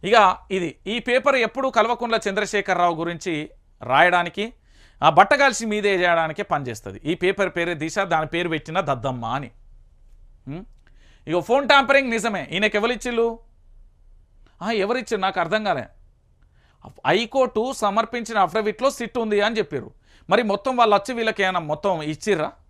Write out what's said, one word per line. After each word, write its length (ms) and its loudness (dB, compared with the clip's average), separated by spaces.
ఇక 340 6
ఇది, 240 -4
ఈ 120 -4
పేపర్ 360 0
ఎప్పుడు 320 0
కల్వకుంట్ల 520 0
చంద్రశేఖరరావు 680 0
గురించి 540 -6
రాయడానికి, 720 2
ఆ 60 8
బట్టగాల్చి 560 4
మీదే 300 0
చేయడానికే 480 0
పనిచేస్తది. 640 -6
ఈ 100 -2
పేపర్ 340 -2
పేరే 240 -4
దిశ, 260 -6
దాని 280 -2
పేరు 220 -4
పెట్టిన 300 -4
దద్దమ్మ 460 -4
అని. 260 -6
ఉం? 180 -12
ఇగో 140 -2
ఫోన్ 260 0
ట్యాంపరింగ్ 420 4
నిజమే. 420 -4
ఈయనకి 260 0
ఎవరిచ్చిళ్ళు? 640 -2
ఆ, 100 -4
ఎవరిచ్చిళ్ళు? 540 -2
నాకు 140 0
అర్థం 240 0
కాలే. 220 -2
హైకోర్టు 680 0
సమర్పించిన 640 -2
అఫిడవిట్‌లో 520 0
సిట్ 280 -6
ఉంది 240 0
అని 160 0
చెప్పారు. 340 -6
మరి 140 4
మొత్తం 320 -2
వాళ్ళు 200 4
వచ్చి 180 -2
వీళ్ళకి 300 -2
ఏమైనా 160 0
మొత్తం 420 -2
ఇచ్చిర్రా? 500 -2